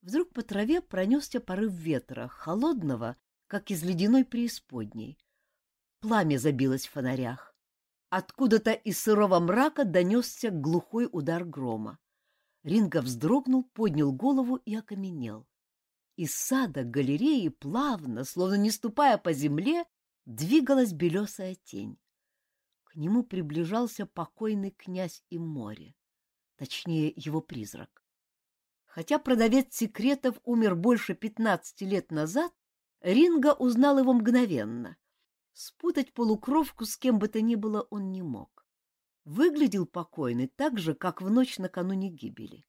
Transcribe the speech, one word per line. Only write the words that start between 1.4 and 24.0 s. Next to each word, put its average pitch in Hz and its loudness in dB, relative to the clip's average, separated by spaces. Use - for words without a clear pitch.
ветра, 139 -4
холодного, 160 -2
как 202 -8
из 170 -4
ледяной 202 4
преисподней. 127 -8
Пламя 196 2
забилось 135 0
в - -18
фонарях. 127 -6
Откуда-то 220 2
из 220 -2
сырого 208 4
мрака 247 2
донёсся 196 0
глухой 170 -2
удар 165 -4
грома. 117 -6
Ринго 165 2
вздрогнул, 220 0
поднял 151 0
голову 254 0
и 214 -8
окаменел. 170 -10
Из 156 -6
сада 151 -2
к 120 -8
галерее 156 0
плавно, 151 -4
словно 185 -2
не 202 2
ступая 233 2
по 170 -2
земле, 165 0
двигалась 233 2
белесая 185 -2
тень. 104 -12
К - -20
нему 185 0
приближался 185 -4